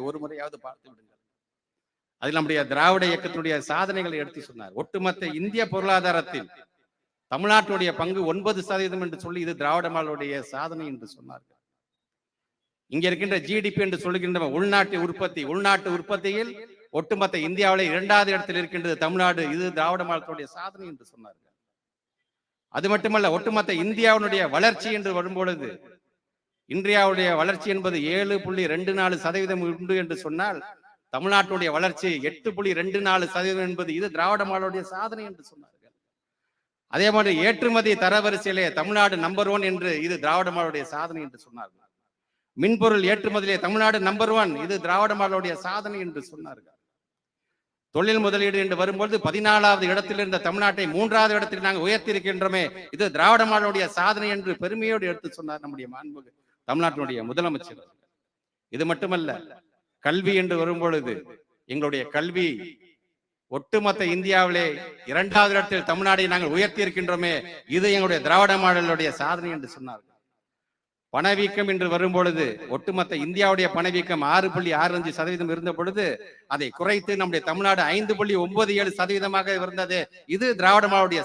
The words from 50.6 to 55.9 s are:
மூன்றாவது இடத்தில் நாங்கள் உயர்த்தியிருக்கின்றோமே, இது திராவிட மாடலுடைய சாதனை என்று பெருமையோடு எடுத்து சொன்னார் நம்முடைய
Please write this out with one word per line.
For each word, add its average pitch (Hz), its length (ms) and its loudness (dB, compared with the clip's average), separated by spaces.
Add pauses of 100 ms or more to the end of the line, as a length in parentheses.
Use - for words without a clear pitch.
மூன்றாவது 220 440 4
இடத்தில் 202 280 -4
நாங்கள் 190 220 0
உயர்த்தியிருக்கின்றோமே, 190 760 0 (320)
இது 185 100 0 (100)
திராவிட 214 340 8
மாடலுடைய 208 380 2 (100)
சாதனை 208 380 2
என்று 185 260 -4
பெருமையோடு 214 500 -2
எடுத்து 165 280 -8
சொன்னார் 151 240 -10
நம்முடைய 135 320 -14